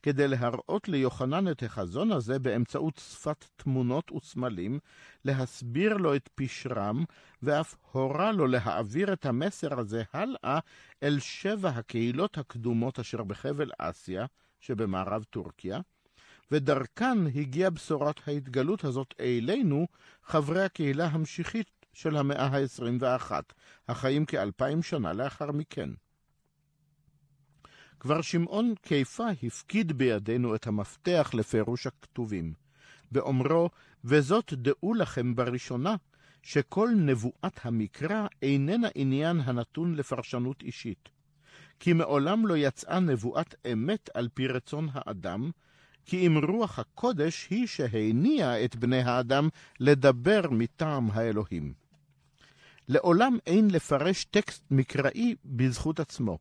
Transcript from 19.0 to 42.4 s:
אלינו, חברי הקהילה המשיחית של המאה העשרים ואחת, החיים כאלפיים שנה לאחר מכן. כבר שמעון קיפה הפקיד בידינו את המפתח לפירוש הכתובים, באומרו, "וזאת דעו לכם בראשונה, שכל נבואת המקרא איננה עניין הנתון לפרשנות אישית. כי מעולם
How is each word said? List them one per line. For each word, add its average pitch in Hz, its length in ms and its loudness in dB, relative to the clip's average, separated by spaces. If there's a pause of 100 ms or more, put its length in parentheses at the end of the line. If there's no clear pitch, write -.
אלינו, 143 680 2 (360)
חברי 160 400 0
הקהילה 156 420 -2
המשיחית 165 800 -4 (100)
של 151 240 -2
המאה 139 300 0
העשרים 127 540 -2
ואחת, 123 520 -2 (340)
החיים 131 380 0
כאלפיים 139 580 -2
שנה 101 300 -2
לאחר 139 380 -4
מכן. 143 380 -6 (2000)
כבר 151 220 0
שמעון 202 600 0
קיפה 151 460 0 (160)
הפקיד 165 540 -2
בידינו 117 580 2
את 110 120 -6
המפתח 117 680 0
לפירוש 113 540 0
הכתובים, 101 640 -6 (580)
באומרו, 135 580 2 (340)
"וזאת 151 500 4
דעו 139 400 0
לכם 123 420 0
בראשונה, 127 600 -2 (480)
שכל 196 460 0
נבואת 131 720 2
המקרא 143 640 -2 (140)
איננה 139 540 2
עניין 143 440 2
הנתון 135 560 -2
לפרשנות 127 680 -4
אישית. - 480 -10 (720)
כי 175 140 4
מעולם 165 540 2